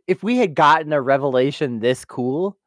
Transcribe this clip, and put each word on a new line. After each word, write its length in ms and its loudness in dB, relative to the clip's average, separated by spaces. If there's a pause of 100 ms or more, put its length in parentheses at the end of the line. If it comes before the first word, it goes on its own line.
if 140 -2
we 160 -2
had 160 0
gotten 380 4
a 100 0
revelation 800 0
this 240 0
cool, 640 -6